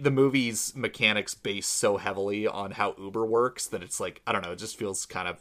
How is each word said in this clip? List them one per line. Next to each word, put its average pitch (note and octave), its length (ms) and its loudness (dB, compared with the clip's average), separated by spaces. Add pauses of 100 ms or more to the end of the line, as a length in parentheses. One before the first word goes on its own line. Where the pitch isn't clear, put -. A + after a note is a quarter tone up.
the C#3 120 4
movie's C3 640 4
mechanics G#2+ 580 2
base G2+ 320 -6
so G#2 300 2
heavily G2 500 0
on G2 260 -4
how G2+ 260 -2
Uber G2 280 -2
works A#2+ 420 2
that G2 140 -6
it's - 180 -8
like, F#2 260 -6
I A#2 60 0
don't G2+ 120 0
know, F2 80 -6
it F2+ 60 -8
just G#2+ 200 -10
feels G2 280 -4
kind F2+ 220 -4
of F2 120 -6